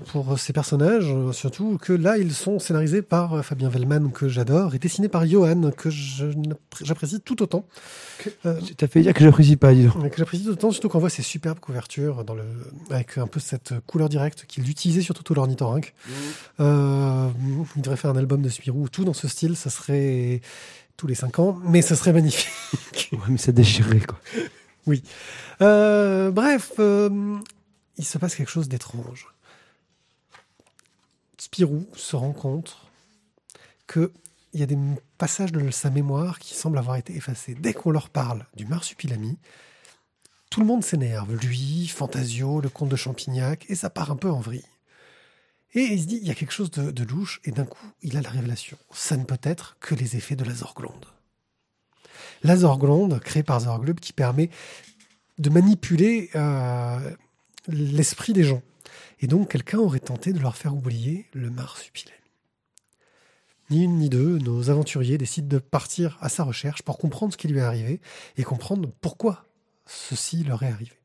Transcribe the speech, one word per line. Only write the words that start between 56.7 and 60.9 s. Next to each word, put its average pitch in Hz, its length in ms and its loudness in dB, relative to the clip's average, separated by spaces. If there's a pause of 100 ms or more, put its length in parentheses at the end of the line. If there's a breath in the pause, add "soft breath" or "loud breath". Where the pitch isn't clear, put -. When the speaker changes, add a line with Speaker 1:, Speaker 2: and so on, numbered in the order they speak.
Speaker 1:
l'esprit 147 680 0
des 180 100 6
gens. 135 180 2 (560 soft breath)
Et 127 80 -2
donc, 185 240 2
quelqu'un 147 280 -2
aurait 170 200 2
tenté 127 340 -6
de 175 60 -2
leur 131 180 -2
faire 143 200 -6
oublier 131 560 -4